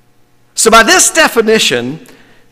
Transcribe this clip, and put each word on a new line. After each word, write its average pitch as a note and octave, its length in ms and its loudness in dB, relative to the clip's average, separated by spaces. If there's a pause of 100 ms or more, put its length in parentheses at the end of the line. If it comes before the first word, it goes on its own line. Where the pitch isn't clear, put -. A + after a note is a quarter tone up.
(540)
So - 160 0
by E4+ 120 6
this E4 280 0
definition, G#3+ 960 -2 (460)